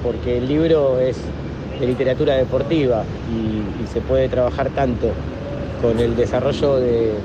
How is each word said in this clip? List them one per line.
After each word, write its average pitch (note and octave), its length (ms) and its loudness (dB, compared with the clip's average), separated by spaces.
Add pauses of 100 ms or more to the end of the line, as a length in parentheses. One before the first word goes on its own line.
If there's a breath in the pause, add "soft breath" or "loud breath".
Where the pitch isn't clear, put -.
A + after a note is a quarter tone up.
porque A#2+ 340 -2
el B2 80 -2
libro D3 540 2
es B2+ 160 0 (640)
de B2+ 80 0
literatura C3 480 2
deportiva C3 640 2 (260)
y, A2 540 -2
y - 100 -4
se A#2 80 -2
puede C3 280 2
trabajar B2 420 0
tanto B2 380 0 (760)
con A#2 160 2
el A#2 160 2
desarrollo C3 600 2
de A#2 340 2 (140)